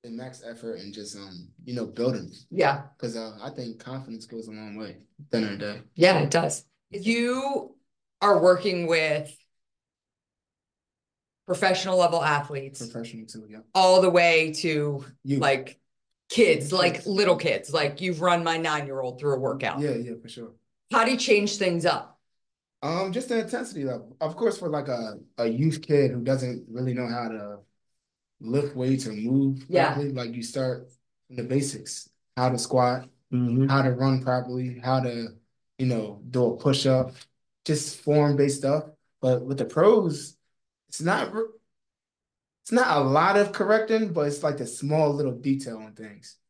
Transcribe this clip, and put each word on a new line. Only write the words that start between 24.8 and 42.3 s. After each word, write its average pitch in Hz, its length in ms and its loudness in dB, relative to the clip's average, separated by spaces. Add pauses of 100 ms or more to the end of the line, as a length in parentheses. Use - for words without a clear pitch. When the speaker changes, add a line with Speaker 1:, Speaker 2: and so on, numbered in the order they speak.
Speaker 1:
a, 113 280 -6 (220)
a 117 100 0
youth 139 340 0
kid 143 300 4
who 123 100 -4
doesn't 127 480 -2
really 127 240 -4
know 123 140 -4
how 117 220 -6
to 104 300 -12 (840)
lift 135 340 -2
weights 127 320 -2
or 107 60 -8
move 131 560 0
Speaker 2:
Yeah. - 240 4
Speaker 1:
properly, 139 180 -4
like, 120 240 -6
you 113 80 -8
start 127 460 -6 (380)
from 127 100 -12
the 117 60 -6
basics. - 680 -4 (280)
How 127 120 2
to 123 100 0
squat, 127 500 0 (240)
Speaker 3:
Mm-hmm. 123 340 2
Speaker 1:
how 135 140 4
to 131 100 2
run 131 320 2
properly, 127 600 -4
how 131 180 2
to, 117 340 -6 (420)
you 131 100 -2
know, 107 420 -2
do 123 160 2
a 117 120 0
push-up, 131 560 2 (520)
just 151 320 -2
form-based 143 600 4
stuff. 147 280 0 (360)
But 127 240 2
with 135 120 -4
the 127 80 -2
pros, 185 720 4 (520)
it's - 140 -10
not 190 320 0
re-, 220 100 -4 (1200)